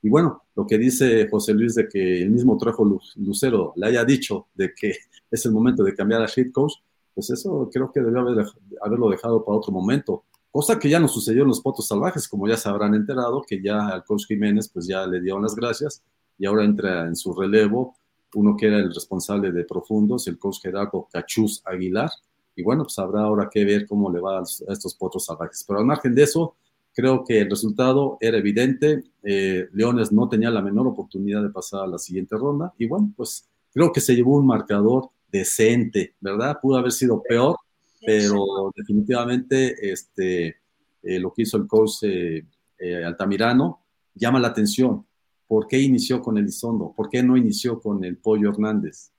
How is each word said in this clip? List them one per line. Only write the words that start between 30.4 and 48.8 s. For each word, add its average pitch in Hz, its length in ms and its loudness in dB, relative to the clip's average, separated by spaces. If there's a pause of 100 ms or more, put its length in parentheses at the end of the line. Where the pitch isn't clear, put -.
la 107 120 0
menor 104 240 0
oportunidad 101 560 -4
de 101 80 -4
pasar 98 340 -8
a - 20 -6
la 87 120 -8
siguiente 95 380 -8
ronda, 143 420 -4
y 113 80 -2
bueno, 208 280 -2
pues - 320 -12 (280)
creo 156 180 4
que 135 80 2
se 127 160 4
llevó 127 220 6
un 139 80 6
marcador 110 640 2 (200)
decente, 110 880 2
¿verdad? 113 420 -4
Pudo 131 180 2
haber 123 140 0
sido 117 300 0
peor, 127 340 2 (500)
pero 101 680 2
definitivamente, 120 1160 0
este, 92 640 -4 (460)
eh, 92 160 -4
lo 90 160 -4
que 113 80 -2
hizo 107 160 -2
el 101 80 -2
coach, 107 360 2
eh, 87 440 -4 (320)
eh, 87 260 -6
Altamirano 110 760 0 (340)
llama 123 260 0
la 120 80 2
atención. 113 560 0 (420)
¿Por 110 200 0
qué 135 120 0
inició 127 440 2
con 110 160 -2
Elizondo? 104 580 -4
¿Por 107 140 -4
qué 123 120 0
no 127 140 6
inició 113 440 0
con 101 220 -4
el 90 140 -6
Pollo 107 340 2
Hernández? 104 680 -4